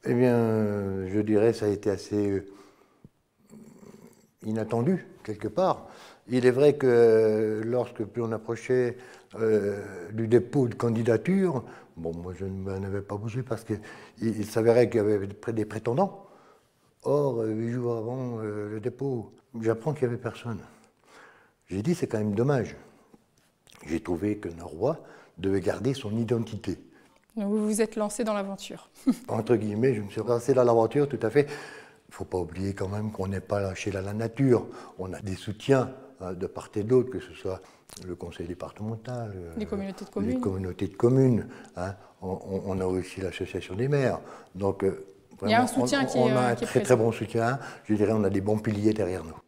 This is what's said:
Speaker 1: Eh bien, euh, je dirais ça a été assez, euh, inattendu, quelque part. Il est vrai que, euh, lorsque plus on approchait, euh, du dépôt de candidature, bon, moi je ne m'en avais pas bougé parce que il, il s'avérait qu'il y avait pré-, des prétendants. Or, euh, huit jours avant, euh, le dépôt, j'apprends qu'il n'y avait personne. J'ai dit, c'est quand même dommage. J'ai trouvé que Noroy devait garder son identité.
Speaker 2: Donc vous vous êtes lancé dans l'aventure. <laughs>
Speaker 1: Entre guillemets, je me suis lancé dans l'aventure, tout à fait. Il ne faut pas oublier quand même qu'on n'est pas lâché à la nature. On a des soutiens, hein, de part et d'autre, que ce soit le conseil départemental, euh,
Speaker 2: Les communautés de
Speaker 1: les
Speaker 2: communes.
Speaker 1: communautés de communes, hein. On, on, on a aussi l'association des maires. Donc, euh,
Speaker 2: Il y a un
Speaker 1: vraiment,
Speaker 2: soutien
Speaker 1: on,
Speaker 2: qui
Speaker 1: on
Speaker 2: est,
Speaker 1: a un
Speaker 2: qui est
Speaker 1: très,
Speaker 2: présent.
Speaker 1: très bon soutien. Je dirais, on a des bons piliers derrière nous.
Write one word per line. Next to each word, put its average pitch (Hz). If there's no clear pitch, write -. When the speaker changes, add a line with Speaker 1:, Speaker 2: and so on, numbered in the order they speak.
Speaker 1:
Eh 131
bien, 123
euh, 104
je 104
dirais 107
ça 107
a -
été 101
assez, 101
euh, 98
inattendu, 117
quelque 107
part. 170
Il 123
est 127
vrai 139
que, 139
euh, 110
lorsque 117
plus 104
on 113
approchait, 120
euh, 101
du 113
dépôt 123
de 107
candidature, 120
bon, 82
moi 87
je 98
ne 98
m'en 95
avais 98
pas 101
bougé 113
parce 110
que 110
il, 113
il 101
s'avérait 117
qu'il 120
y 104
avait 101
pré-, 101
des 110
prétendants. 120
Or, 135
euh, 110
huit 113
jours 120
avant, 120
euh, 104
le 110
dépôt, 123
j'apprends 110
qu'il 139
n'y 120
avait -
personne. 110
J'ai 95
dit, 165
c'est -
quand 113
même 104
dommage. 120
J'ai 80
trouvé 95
que 90
Noroy 87
devait 98
garder 98
son 107
identité. 110
Speaker 2:
Donc 202
vous 214
vous 214
êtes 220
lancé 214
dans 220
l'aventure. 196
<laughs> -
Speaker 1:
Entre 113
guillemets, 110
je 107
me 101
suis 110
lancé 120
dans 127
l'aventure, 117
tout 127
à 113
fait. 143
Il -
ne -
faut -
pas 92
oublier 95
quand 95
même 107
qu'on 95
n'est 95
pas 101
lâché 95
à 95
la 101
nature. 117
On 92
a -
des 95
soutiens, 123
hein, 92
de 90
part -
et 104
d'autre, 123
que 92
ce -
soit 92
le 90
conseil 85
départemental, 107
euh, 85
Speaker 2:
Les 214
communautés 196
de -
Speaker 1:
les -
Speaker 2:
communes. 233
Speaker 1:
communautés 95
de -
communes, 123
hein. 92
On, 95
on, 95
on 95
a 92
aussi 92
l'association 90
des 120
maires. 135
Donc, 95
euh, 95
Speaker 2:
Il 202
y 214
a 233
un 254
Speaker 1:
vraiment, 247
Speaker 2:
soutien 269
Speaker 1:
on, -
Speaker 2:
qui 254
Speaker 1:
on 247
Speaker 2:
est, 220
Speaker 1:
a 254
un 120
Speaker 2:
qui 233
est -
Speaker 1:
très, 127
Speaker 2:
présent. 110
Speaker 1:
très 110
bon 113
soutien. 117
Je 107
dirais, 104
on 107
a 101
des 98
bons 104
piliers 107
derrière 92
nous. 80